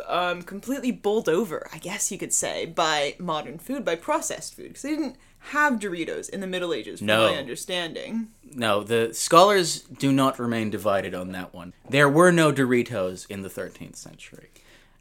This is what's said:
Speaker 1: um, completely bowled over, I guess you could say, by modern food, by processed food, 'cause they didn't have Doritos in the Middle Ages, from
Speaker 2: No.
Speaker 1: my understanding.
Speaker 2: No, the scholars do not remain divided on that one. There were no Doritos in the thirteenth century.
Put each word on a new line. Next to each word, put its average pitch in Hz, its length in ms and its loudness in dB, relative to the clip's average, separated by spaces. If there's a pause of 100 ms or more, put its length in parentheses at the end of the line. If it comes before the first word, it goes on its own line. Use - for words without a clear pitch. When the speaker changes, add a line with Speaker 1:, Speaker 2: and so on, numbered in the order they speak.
Speaker 1:
um, 175 340 -2
completely 233 500 -4
bowled 208 380 0
over, 170 420 0
I 160 60 -14
guess 185 340 -6
you 185 60 -8
could 151 160 -6
say, 95 320 -2
by 156 540 0
modern 156 400 -6
food, 262 260 -8
by 170 100 0
processed - 600 -4
food, - 180 -16
'cause - 80 -18
they 269 80 -6
didn't 302 280 -4 (340)
have 294 220 2
Doritos 175 540 -6
in 196 140 -8
the 190 60 -6
Middle 180 260 -4
Ages, 107 260 -6
from 104 80 -4
Speaker 2:
No. 110 240 6
Speaker 1:
my 87 60 -2
understanding. 180 920 -8 (260)
Speaker 2:
No, 107 280 2
the 113 300 2
scholars 175 680 6
do 139 300 -2
not 135 280 2
remain 113 320 -2
divided 98 420 0
on 92 200 -8
that 92 200 -10
one. 90 200 -14 (140)
There 143 220 4
were 175 220 8
no 165 200 6
Doritos 120 760 0
in 98 140 -8
the 92 60 -10
thirteenth 90 460 -12
century. - 540 -20 (520)